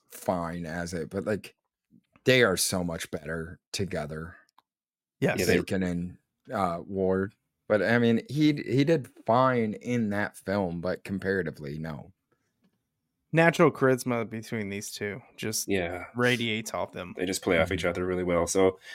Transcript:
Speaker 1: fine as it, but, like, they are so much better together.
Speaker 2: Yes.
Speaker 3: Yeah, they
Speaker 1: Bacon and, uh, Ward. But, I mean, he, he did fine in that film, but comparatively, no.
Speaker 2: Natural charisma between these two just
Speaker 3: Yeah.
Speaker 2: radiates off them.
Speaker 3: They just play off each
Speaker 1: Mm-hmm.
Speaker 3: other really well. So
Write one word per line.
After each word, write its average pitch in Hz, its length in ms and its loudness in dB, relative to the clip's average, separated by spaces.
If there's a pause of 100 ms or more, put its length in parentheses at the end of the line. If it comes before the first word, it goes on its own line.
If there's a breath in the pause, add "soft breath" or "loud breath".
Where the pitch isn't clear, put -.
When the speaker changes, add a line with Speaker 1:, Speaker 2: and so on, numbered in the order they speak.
(100)
Speaker 1:
fine 87 540 -4
as 85 300 -6
it, 80 160 -6
but, 95 160 -6
like, 101 280 -4 (680)
they 127 180 6
are 98 140 4
so 92 260 -2
much 82 300 -6
better 82 480 -8 (120)
together. 80 640 -6 (840)
Speaker 2:
Yes. 135 180 2
Speaker 3:
Yeah, 92 80 0
they 87 120 6
Speaker 1:
Bacon 95 260 0
and, 87 320 -4 (360)
uh, 90 320 -2
Ward. 95 500 -2 (340)
But, 107 140 2
I 113 180 4
mean, 117 280 2
he, 151 240 2
he 139 300 0
did 147 240 2 (200)
fine 120 480 2
in 117 360 -2
that 101 260 -2
film, 95 440 -2
but 90 240 -4
comparatively, 85 760 -4
no. 78 340 -10 (1200)
Speaker 2:
Natural 165 380 6
charisma 123 580 2
between 110 420 -6
these 101 200 -8
two 101 300 -6 (160)
just - 320 -4
Speaker 3:
Yeah. 90 360 -2 (100)
Speaker 2:
radiates 117 600 0
off 90 180 -4
them. 90 240 -10
Speaker 3:
They 90 100 -2
just 92 160 -4
play 90 160 4
off 80 140 4
each 90 80 -2
Speaker 1:
Mm-hmm. 90 100 0
Speaker 3:
other 90 160 -2
really 90 180 -2
well. 85 220 2
So 95 320 4 (160 loud breath)